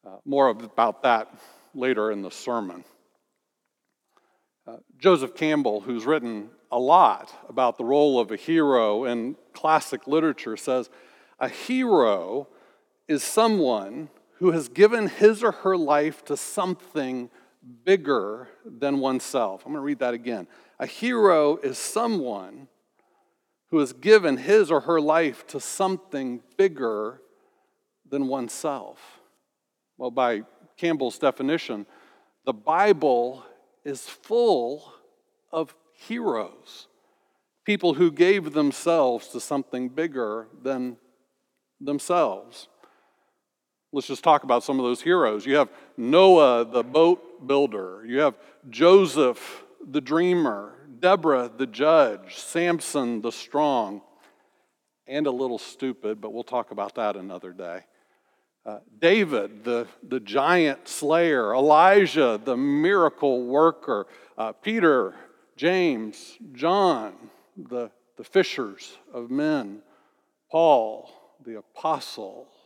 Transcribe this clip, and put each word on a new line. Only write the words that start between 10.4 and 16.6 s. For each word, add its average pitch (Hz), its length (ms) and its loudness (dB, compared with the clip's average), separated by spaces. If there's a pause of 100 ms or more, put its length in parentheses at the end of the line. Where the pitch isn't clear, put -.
says, 127 320 -4 (500)
"A 131 80 -4
hero 131 1040 0 (580)
is 147 160 -2
someone 147 880 -2 (300)
who 180 120 2
has 156 160 -4
given 214 400 4
his 214 340 4
or 214 120 2
her 190 240 -2
life 151 480 0
to 147 100 -4
something 135 960 -6 (560)